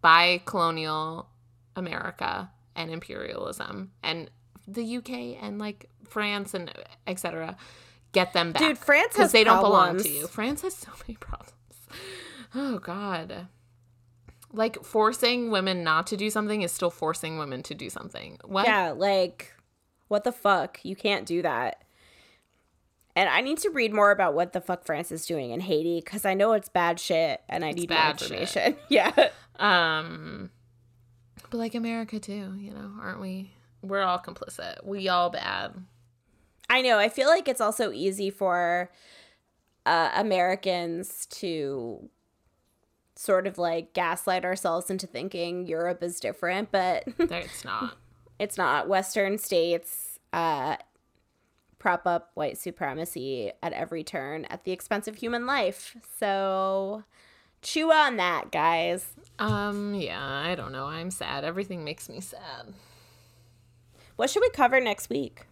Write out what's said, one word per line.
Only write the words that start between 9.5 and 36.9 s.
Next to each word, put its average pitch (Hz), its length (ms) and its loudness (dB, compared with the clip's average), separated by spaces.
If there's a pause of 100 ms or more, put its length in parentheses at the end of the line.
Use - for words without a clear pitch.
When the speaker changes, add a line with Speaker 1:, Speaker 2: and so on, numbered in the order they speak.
Speaker 1:
belong 202 240 8 (120)
Speaker 2:
problems. 208 60 0
Speaker 1:
to - 60 0
you. 147 180 -4
France 247 360 -4
has 381 120 -4
so - 140 -16 (180)
many 226 100 -12
problems. - 360 -12 (1000)
Oh, 262 240 -2
God. 180 680 -6 (1040)
Like, 220 320 -2
forcing 233 680 4
women 190 320 2
not 160 240 2
to 208 100 -2
do 214 140 0
something 214 320 0
is 170 80 -2
still 175 180 0
forcing 160 480 -4
women 139 260 -6
to 151 120 -10
do 120 120 -10
something. - 560 -12
What? 196 220 0
Speaker 2:
Yeah, 202 320 4
like, 185 560 0 (540)
what 208 160 0
the 247 80 0
fuck? 190 500 2
You 190 140 -8
can't - 320 0
do 170 160 0
that. 123 400 -2 (1300)
And 180 140 4
I 156 120 4
need 277 180 -2
to 415 100 -2
read 240 240 0
more 208 180 8
about 185 220 4
what 175 200 0
the 185 80 -4
fuck - 240 -6
France 165 260 -4
is 160 160 -8
doing 139 240 -4
in 127 80 -4
Haiti, 170 420 0
'cause 196 240 -8
I 190 80 2
know 202 200 6
it's 208 160 0
bad 170 300 2
shit, 160 500 0
and 165 160 -2
I 156 40 -2
Speaker 1:
It's 170 120 -4
Speaker 2:
need 170 80 -4
more 165 100 2
Speaker 1:
bad 156 200 4
shit. - 120 -6
Speaker 2:
information. - 520 0
<laughs> - 60 -20
Yeah. - 400 6 (280)
Speaker 1:
Um, 165 920 2 (1000)
but, 240 80 -6
like, 226 180 -4
America 226 440 -4
too, 202 380 -10
you 202 140 -14
know, 208 300 -14
aren't - 180 -8
we? 190 320 -8 (320)
We're 196 180 0
all 180 180 2
complicit. - 640 -12
We 196 260 -4
all 175 200 4
bad. 95 440 -4 (960)
Speaker 2:
I 254 120 6
know. 247 160 6